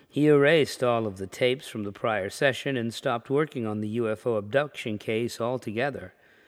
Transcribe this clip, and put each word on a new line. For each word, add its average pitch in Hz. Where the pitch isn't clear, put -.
He 147
erased 147
all 117
of 95
the 95
tapes 131
from 110
the 101
prior 101
session 135
and 117
stopped 120
working 139
on 107
the 107
U 113
F 107
O 117
abduction 110
case 113
altogether. 120